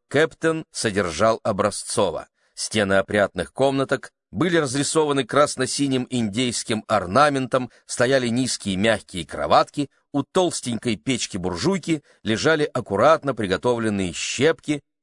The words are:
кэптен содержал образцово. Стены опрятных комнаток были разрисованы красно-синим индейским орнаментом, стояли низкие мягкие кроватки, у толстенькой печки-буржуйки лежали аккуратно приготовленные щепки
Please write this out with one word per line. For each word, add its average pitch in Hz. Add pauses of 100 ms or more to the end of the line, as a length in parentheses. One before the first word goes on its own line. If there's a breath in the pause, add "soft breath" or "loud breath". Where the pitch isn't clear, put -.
кэптен 160
содержал 101
образцово. 98 (260)
Стены 101
опрятных 98
комнаток 135 (200)
были 165
разрисованы 143
красно-синим 131
индейским 117
орнаментом, 127 (140 soft breath)
стояли 127
низкие 113
мягкие 98
кроватки, 104 (220)
у 139
толстенькой 123
печки-буржуйки 117 (200 soft breath)
лежали 123
аккуратно 131
приготовленные 104
щепки 151 (200)